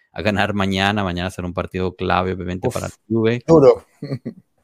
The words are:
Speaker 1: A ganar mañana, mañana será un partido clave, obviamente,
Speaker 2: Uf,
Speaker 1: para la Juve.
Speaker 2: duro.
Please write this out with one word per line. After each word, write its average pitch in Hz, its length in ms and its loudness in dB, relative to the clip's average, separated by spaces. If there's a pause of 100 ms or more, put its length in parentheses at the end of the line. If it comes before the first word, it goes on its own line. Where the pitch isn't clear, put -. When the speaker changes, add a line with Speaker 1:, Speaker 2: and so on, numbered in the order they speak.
(140)
Speaker 1:
A 87 80 -10
ganar 101 320 0
mañana, 98 500 0
mañana 90 260 -4
será 87 160 -8
un 87 80 -6
partido 92 400 -4
clave, 92 380 -2
obviamente, 92 380 -6
Speaker 2:
Uf, - 40 -4
Speaker 1:
para 95 140 -8
la 95 60 -10 (160)
Juve. 113 360 0
Speaker 2:
duro. 139 400 6 (800)